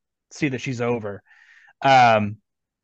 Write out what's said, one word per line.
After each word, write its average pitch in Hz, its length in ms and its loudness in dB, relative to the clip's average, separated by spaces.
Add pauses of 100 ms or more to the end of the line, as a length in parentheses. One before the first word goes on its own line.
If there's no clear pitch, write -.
(300)
see - 180 -6
that 127 140 -8
she's 123 180 -10
over. 110 420 -8 (600)
Um, 113 560 4 (460)